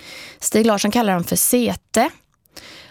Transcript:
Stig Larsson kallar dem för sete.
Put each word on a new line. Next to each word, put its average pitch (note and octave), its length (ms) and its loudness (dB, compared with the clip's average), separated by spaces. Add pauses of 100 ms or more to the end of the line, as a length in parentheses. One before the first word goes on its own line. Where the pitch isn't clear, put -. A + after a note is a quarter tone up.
(380)
Stig A3 280 2
Larsson G#3 240 2
kallar G#3 240 2
dem F3 100 0
för F3+ 120 -4
sete. A3+ 760 0 (800)